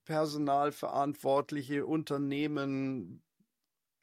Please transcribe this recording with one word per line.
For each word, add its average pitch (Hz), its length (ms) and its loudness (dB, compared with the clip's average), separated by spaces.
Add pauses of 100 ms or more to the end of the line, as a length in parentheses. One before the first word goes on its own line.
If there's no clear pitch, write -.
Personalverantwortliche, 143 1800 0
Unternehmen, 139 1400 -2 (800)